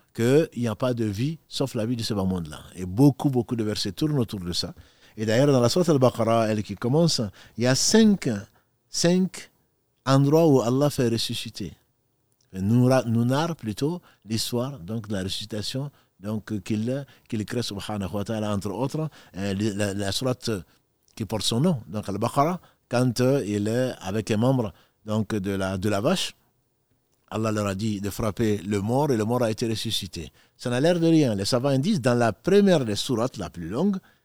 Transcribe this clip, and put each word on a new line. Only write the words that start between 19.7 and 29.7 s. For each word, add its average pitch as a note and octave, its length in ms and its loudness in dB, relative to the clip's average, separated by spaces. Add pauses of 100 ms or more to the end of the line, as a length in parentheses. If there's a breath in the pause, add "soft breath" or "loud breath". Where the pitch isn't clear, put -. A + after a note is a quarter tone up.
la, G2+ 180 -2
la G2 180 -4
sourate B2+ 400 -4 (640 soft breath)
qui A2 100 -6
porte G2+ 180 -4
son A#2 180 0
nom, D#3 260 2
donc G2 220 -8
Al-Baqarah, C#3 500 0 (300 soft breath)
quand, B2 320 2
euh, C3 260 2
il G#2 200 0
est B2 340 0
avec F#2+ 280 -4
les A2 80 2
membres A#2+ 340 2 (340 soft breath)
donc, G#2+ 280 -2
de G2+ 180 -2
la, F#2+ 260 -2
de G2 120 0
la G2+ 120 0
vache, E3+ 340 -2 (920)
Allah A2 220 -2
leur G#2+ 140 0
a G2 100 -2
dit G#2 260 -4
de G2+ 80 -4
frapper G#2+ 480 -2
le G2+ 240 -2
mort C3 300 0
et A#2+ 60 2
le G#2+ 80 2
mort A#2+ 160 0
a A#2 80 2
été A2 180 -2
ressuscité. G2+ 640 -6 (260 soft breath)